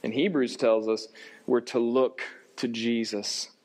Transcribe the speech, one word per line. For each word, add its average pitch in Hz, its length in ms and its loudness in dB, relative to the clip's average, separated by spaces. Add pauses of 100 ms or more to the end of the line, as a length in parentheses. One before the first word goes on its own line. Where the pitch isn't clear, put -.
And 110 100 -4
Hebrews 139 420 0
tells 113 320 2
us 110 220 -2 (360)
we're 123 160 4
to 120 180 -2
look 120 420 2 (360)
to 127 100 -4
Jesus. 113 800 -2 (160)